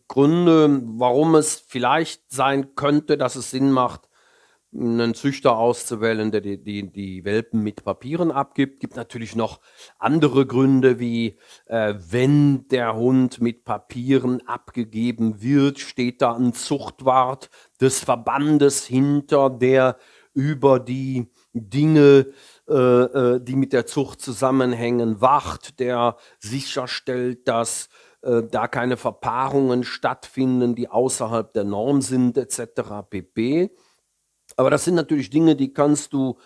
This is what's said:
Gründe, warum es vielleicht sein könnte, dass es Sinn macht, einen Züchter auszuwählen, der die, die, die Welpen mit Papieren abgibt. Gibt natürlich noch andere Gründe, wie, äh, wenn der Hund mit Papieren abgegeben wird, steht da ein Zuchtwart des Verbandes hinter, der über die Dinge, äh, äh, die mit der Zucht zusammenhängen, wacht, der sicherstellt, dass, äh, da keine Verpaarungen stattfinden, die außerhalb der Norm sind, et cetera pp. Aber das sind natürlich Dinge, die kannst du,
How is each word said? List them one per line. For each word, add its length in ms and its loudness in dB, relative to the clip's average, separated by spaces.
Gründe, 760 4
warum 380 2
es 200 2
vielleicht 760 -4
sein 440 -2
könnte, 420 0
dass 180 -4
es 160 -12
Sinn 200 0
macht, 360 -2
einen 400 -2
Züchter 440 -2
auszuwählen, 760 -2
der 100 -2
die, 200 -8
die, 300 -10
die 320 -12
Welpen 400 -2
mit 220 -8
Papieren 440 -4
abgibt. 520 -4
Gibt 160 -12
natürlich 360 -12
noch 280 -6
andere 460 2
Gründe, 540 2
wie, 380 -4
äh, 260 -2
wenn 580 2
der 280 0
Hund 440 2
mit 240 -2
Papieren 840 -2
abgegeben 960 -6
wird, 380 2
steht 420 -6
da 140 2
ein 160 0
Zuchtwart 960 -2
des 240 0
Verbandes 800 2
hinter, 640 2
der 480 2
über 480 2
die 500 -6
Dinge, 720 6
äh, 60 -2
äh, 640 2
die 160 -8
mit 160 0
der 140 0
Zucht 340 -6
zusammenhängen, 1000 -2
wacht, 580 0
der 380 -2
sicherstellt, 1080 -8
dass, 400 -2
äh, 200 0
da 240 -4
keine 300 -4
Verpaarungen 880 -2
stattfinden, 920 -2
die 140 -8
außerhalb 640 -2
der 100 -2
Norm 380 -2
sind, 360 0
et 140 -2
cetera 520 -8
pp. 680 -4
Aber 120 2
das 160 0
sind 80 0
natürlich 380 0
Dinge, 240 4
die 180 -2
kannst 400 0
du, 320 -2